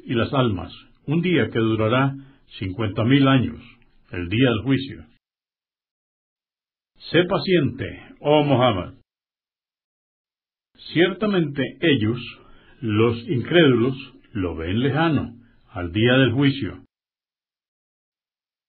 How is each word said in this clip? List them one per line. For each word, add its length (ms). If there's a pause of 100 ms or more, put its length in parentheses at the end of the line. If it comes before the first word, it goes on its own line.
y 80
las 180
almas, 400 (340)
un 140
día 300
que 80
durará 560 (440)
cincuenta 460
mil 240
años, 340 (480)
el 200
día 180
del 140
juicio. 440 (2000)
Sé 140
paciente, 960
oh 220
Muhammad. 520 (2000)
Ciertamente 680 (200)
ellos, 360 (640)
los 380 (100)
incrédulos, 680 (380)
lo 240
ven 240
lejano, 540 (340)
al 240
día 220
del 180
juicio. 480 (1900)